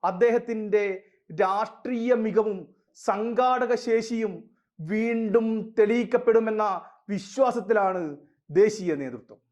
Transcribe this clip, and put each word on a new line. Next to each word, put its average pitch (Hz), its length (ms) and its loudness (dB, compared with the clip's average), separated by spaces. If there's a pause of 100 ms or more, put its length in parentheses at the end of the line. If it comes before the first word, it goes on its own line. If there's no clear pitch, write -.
അദ്ദേഹത്തിൻ്റെ 220 720 0 (580)
രാഷ്ട്രീയ 226 720 -2 (120)
മികവും 208 340 0 (380)
സംഘാടക 240 760 0 (140)
ശേഷിയും 226 460 -2 (460)
വീണ്ടും 220 680 0 (320)
തെളിയിക്കപ്പെടുമെന്ന 226 840 2 (460)
വിശ്വാസത്തിലാണ് 202 920 0 (460)
ദേശീയ 190 460 2
നേതൃത്വം. 120 440 -12 (120)